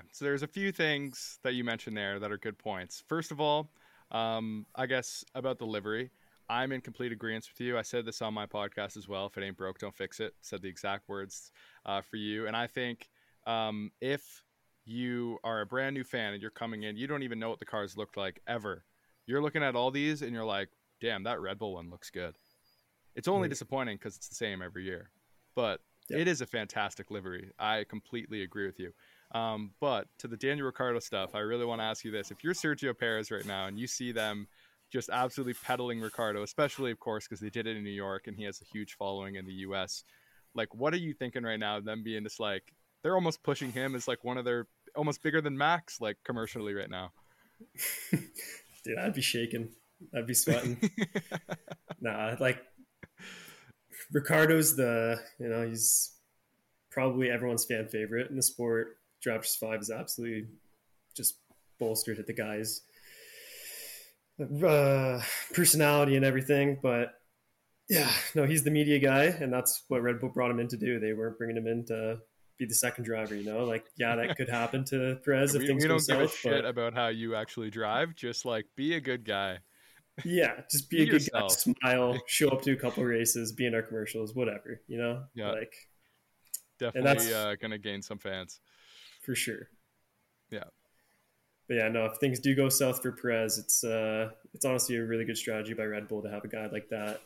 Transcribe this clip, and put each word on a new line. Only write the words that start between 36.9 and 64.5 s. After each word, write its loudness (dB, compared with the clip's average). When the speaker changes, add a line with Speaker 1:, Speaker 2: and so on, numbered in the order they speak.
Speaker 1:
of -4
course, -4
'cause -10
they -6
did -4
it -4
in -8
New -6
York -6
and -12
he -8
has -8
a -20
huge -8
following -4
in -10
the -12
U -6
S, -4
like, -2
what 0
are 0
you -4
thinking -4
right -2
now? 0
Them -6
being -4
just -8
like, -2
they're 2
almost 2
pushing -2
him -2
as, -4
like, -2
one -2
of -2
their, 0
almost 0
bigger 2
than -2
Max, 2
like, -4
commercially -4
right -6
now. -8
Speaker 2:
<laughs> -8
Dude, -4
I'd 0
be -2
shaking. -2
I'd -2
be -2
sweating. 2
Speaker 1:
<laughs> -8
Speaker 2:
Nah, -2
like, 2
Ricciardo's 6
the, 4
you -4
know, 0
he's 2
probably 2
everyone's 0
fan -2
favorite -2
in -6
the 0
sport. 0
Drive -2
to -2
Survive -2
is -6
absolutely -6
just -2
bolstered -2
at -8
the -4
guy's, -4